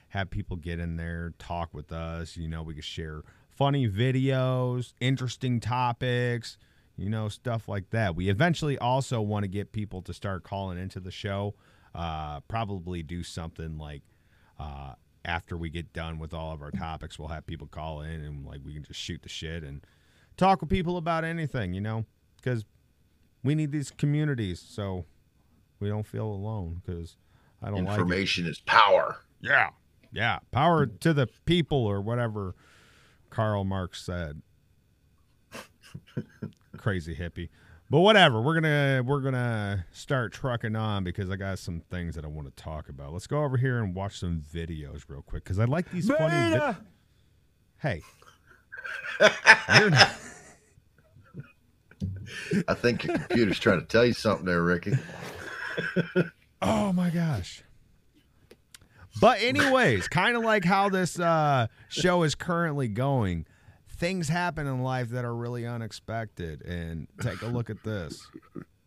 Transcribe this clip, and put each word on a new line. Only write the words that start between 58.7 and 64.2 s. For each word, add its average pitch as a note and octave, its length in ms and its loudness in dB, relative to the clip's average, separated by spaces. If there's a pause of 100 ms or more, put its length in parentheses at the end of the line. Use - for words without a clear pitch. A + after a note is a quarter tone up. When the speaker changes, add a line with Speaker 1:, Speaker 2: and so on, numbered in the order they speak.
Speaker 1:
But G#3+ 200 8
anyways, B3+ 680 4
kinda A3+ 320 4
like G#3+ 240 4
how G3 240 6
this, F#3 280 0
uh, D3+ 500 4 (200)
show F3 360 2
is D3 120 2
currently D#3 540 0
going, G#2 560 0 (420)
things F3 400 -4